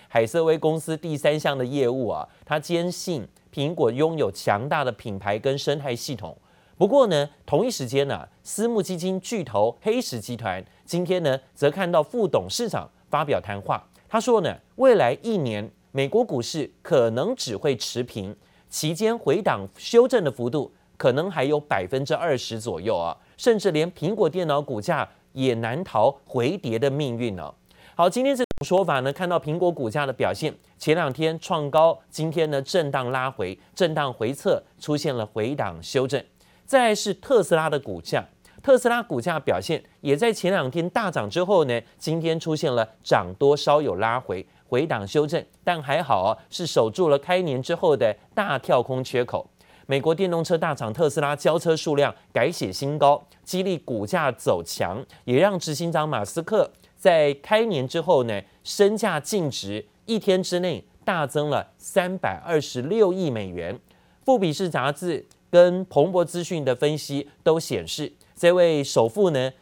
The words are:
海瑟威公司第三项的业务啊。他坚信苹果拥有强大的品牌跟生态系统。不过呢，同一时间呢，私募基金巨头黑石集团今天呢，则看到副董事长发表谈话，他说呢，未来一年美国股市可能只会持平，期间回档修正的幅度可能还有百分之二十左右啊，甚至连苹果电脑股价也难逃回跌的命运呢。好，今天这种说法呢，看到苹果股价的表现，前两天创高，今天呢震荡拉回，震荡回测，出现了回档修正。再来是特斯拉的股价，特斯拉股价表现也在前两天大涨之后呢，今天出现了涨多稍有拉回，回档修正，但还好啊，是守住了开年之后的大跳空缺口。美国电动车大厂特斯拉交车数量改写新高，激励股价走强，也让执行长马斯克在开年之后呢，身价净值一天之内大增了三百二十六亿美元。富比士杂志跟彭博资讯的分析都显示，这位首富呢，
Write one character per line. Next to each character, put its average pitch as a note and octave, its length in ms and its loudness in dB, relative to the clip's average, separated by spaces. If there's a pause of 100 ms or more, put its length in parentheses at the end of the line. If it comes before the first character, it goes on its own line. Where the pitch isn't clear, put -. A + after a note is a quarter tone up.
海 A2+ 180 2
瑟 E3 160 0
威 D#3+ 140 4
公 D#3 240 0
司 D#3+ 160 -4
第 D#3+ 200 -6
三 D3+ 220 2
项 D3+ 180 0
的 C3 80 -2
业 C3 220 0
务 B2 220 0
啊。 D2+ 180 -6 (180)
他 D3+ 140 -2
坚 E3+ 320 -2
信 D#3+ 380 -6 (240)
苹 D3 220 -2
果 C3+ 180 2
拥 D#3 240 0
有 A2 160 0
强 A2 360 -2
大 D#3 140 0
的 B2+ 80 -2
品 G#2+ 280 -8
牌 G2+ 200 -4
跟 C3+ 200 -2
生 D3 200 -2
态 C#3 160 -6
系 B2 220 -8
统。 E2+ 180 -12 (440)
不 G3+ 100 4
过 C4+ 200 6
呢， D3 200 0 (160)
同 E3 200 0
一 B3+ 60 -2
时 C#3 160 -6
间 C#3 220 0
呢， F#2 180 -8 (160)
私 - 240 -4
募 A3+ 160 0
基 F#3 140 -6
金 F#3 240 -4
巨 F#3+ 240 -6
头 G#2+ 380 0
黑 A#3 180 0
石 C3 180 -6
集 A#2+ 180 -10
团 F#2+ 280 -6 (220)
今 F3 180 -2
天 F3+ 180 0
呢， C3+ 160 2 (160)
则 C#3+ 160 2
看 F3+ 200 -2
到 E3 120 4
副 A3 240 -2
董 G#2 220 0
事 A#3 200 -4
长 F#2+ 220 -8 (200)
发 D3+ 120 0
表 C#3 160 0
谈 G2+ 220 -8
话， A2+ 260 -6 (220)
他 A3 100 0
说 A3+ 220 4
呢， A#2+ 160 -2 (200)
未 B3+ 180 6
来 C#3 280 4
一 A3 140 -2
年 A2+ 340 -4 (220)
美 C3+ 160 0
国 A#3 160 2
股 D3 160 -2
市 D3 280 -6 (140)
可 A#2+ 280 4
能 E3 260 -2
只 G#2+ 200 -6
会 C3+ 200 0
持 - 260 -6
平， G#2 320 -10 (340)
期 D#3 260 -4
间 A3 220 0
回 E3+ 240 0
档 G#2 360 -2
修 A#3+ 320 4
正 G#3+ 160 2
的 C3+ 80 0
幅 A#2+ 180 -4
度 C#3 220 -4 (240)
可 C3+ 160 4
能 E3 180 -2
还 D#3 140 -2
有 D3 160 0
百 G2 260 -2
分 C3 180 -4
之 D3+ 100 -2
二 D3+ 220 0
十 A2+ 220 -8
左 G#2+ 220 -6
右 G2+ 160 -2
啊， E2+ 200 -4 (200)
甚 A3+ 220 2
至 G3 120 0
连 D#3 220 0
苹 F#3 220 -4
果 G#3 140 2
电 F3 200 -4
脑 C#3+ 140 0
股 B2 180 -6
价 C3+ 280 -2 (240)
也 C3 220 0
难 A#2 300 -4
逃 A#2 260 2 (140)
回 C3 320 -2
跌 A2+ 220 -4
的 C3+ 120 0
命 C3+ 280 -4
运 A#2 180 -4
呢。 D2 160 -12 (420)
好， F3 140 4
今 A#3+ 160 0
天 C#4 100 2
这 B3 80 -2
种 - 240 -4
说 F#3 180 2
法 D3 160 0
呢， C3+ 120 -2
看 F3+ 160 -6
到 F3 100 0
苹 D3+ 200 -4
果 F3 120 2
股 C#3+ 200 -4
价 C#3+ 160 -2
的 C3 60 -4
表 A2 200 0
现， C3+ 220 -4 (240)
前 D#3 160 2
两 D#3+ 180 0
天 D#3+ 260 -2
创 D#3 320 -4
高， D#3+ 280 6 (100)
今 D#3 220 -4
天 D#3 200 0
呢 C#3 120 -2
震 D3+ 280 0
荡 C3 200 -2
拉 C3 200 -2
回， F#2+ 280 -6 (160)
震 E3 180 0
荡 D3 200 -2
回 A2+ 200 -2
测， D3 300 0 (160)
出 D3 180 -2
现 C#3+ 180 -4
了 A2+ 120 -4
回 A2+ 280 -4
档 G2 280 -6
修 - 240 0
正。 C3 160 -4 (420)
再 B3+ 240 4
来 G#3+ 60 2
是 G3+ 200 -2
特 A#3 280 2
斯 E3+ 140 2
拉 D#3 120 0
的 D3 100 0
股 F#2+ 220 -10
价， A2+ 240 -4 (380)
特 C4 160 6
斯 A#3+ 100 0
拉 A#3+ 140 2
股 E3+ 180 -4
价 E3 200 -2
表 F#2 200 0
现 D3+ 220 -4 (180)
也 C#3+ 160 2
在 A3+ 160 2
前 F#3+ 200 0
两 D3 180 0
天 E3+ 200 -2
大 G#3+ 200 -2
涨 A#2 180 -4
之 E3 140 0
后 F3+ 220 4
呢， A#2+ 160 0 (180)
今 D#3+ 220 -2
天 D#3+ 180 0
出 D#3+ 160 -4
现 D3 180 0
了 A2+ 160 0 (140)
涨 A2 240 2 (120)
多 C#3+ 180 4
稍 D3 260 2
有 G2 140 -2
拉 A2+ 220 0
回， F#2+ 260 -6 (240)
回 C3 180 0
档 A#2 200 -4
修 D3+ 200 2
正， D3+ 180 -4 (180)
但 F3 200 -2
还 C#3+ 200 0
好 A2+ 200 2
啊， G#2 140 2 (120)
是 - 180 -6
守 A#2 240 2
住 F3 180 2
了 C#3+ 100 6
开 F3+ 240 0
年 C3 200 -2
之 E3+ 120 -4
后 E3 220 2
的 A2+ 200 0 (180)
大 G3 240 -2
跳 C3 240 2
空 C3 220 -4
缺 B2 200 -2
口。 - 240 -6 (380)
美 C3+ 140 0
国 D#3+ 140 2
电 F#3 160 0
动 E3 140 -2
车 E3+ 120 0
大 D#3+ 160 -2
厂 A#2 200 -4
特 D3+ 180 2
斯 D#3 100 -2
拉 C#3+ 140 0
交 D#3+ 240 2
车 D#3+ 180 2
数 D3+ 200 -2
量 C#3 180 2 (180)
改 A#2+ 180 2
写 - 220 -4
新 C#3+ 240 -4
高， C#3+ 240 6 (220)
激 F#3 220 -4
励 F#3 120 0
股 A2 300 -6
价 D3+ 240 0
走 G#2 340 0
强， G2+ 400 -6 (200)
也 B2 160 4
让 F#3+ 180 4
执 D#3 160 -6
行 E3+ 160 -4
长 D#3 180 0
马 A#2 160 -2
斯 - 160 -6
克 F#3+ 300 0 (260)
在 D#3 460 4
开 A3 220 2
年 C#3+ 240 -2
之 E3 120 -2
后 D3+ 220 4
呢， G#2+ 180 -2 (220)
身 G#3 340 2
价 G3+ 220 0
净 E3 320 -2
值 G2+ 340 -8 (220)
一 A3+ 100 -2
天 F#3+ 240 2
之 F3+ 200 -2
内 E3 240 -4 (200)
大 E3+ 220 0
增 D3 240 -2
了 A#2 160 -2 (100)
三 F#3 420 -2
百 F#2 280 -4
二 E3 140 0
十 B2 220 -6
六 F#3+ 300 2
亿 F#3 160 -2
美 A2 200 -4
元。 F2 280 -8 (480)
富 C4 140 4
比 F3+ 140 0
士 F3 180 -4
杂 C#3+ 220 -2
志 E3+ 340 -6 (240)
跟 F3+ 360 6
彭 D#3+ 260 2
博 F3+ 120 2
资 E3+ 200 -6
讯 D#3+ 200 -4
的 B2+ 120 2
分 D3+ 200 0
析 C#3+ 320 -6 (140)
都 D#3+ 160 4
显 G#2+ 260 -4
示， C#3 280 -8 (240)
这 E3+ 160 6
位 E3 320 4
首 A#2 240 4
富 F#3+ 220 2
呢， C3 320 0